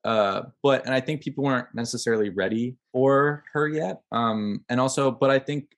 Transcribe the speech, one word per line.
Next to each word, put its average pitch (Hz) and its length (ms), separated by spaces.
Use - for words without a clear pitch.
Uh, 101 380
but, 139 240
and 131 80
I 127 60
think 147 220
people 139 220
weren't 131 300
necessarily 113 560
ready 110 460
for 139 500
her 151 160
yet. 156 340
Um, 107 560
and 120 120
also, 135 300
but 135 200
I 135 80
think 143 380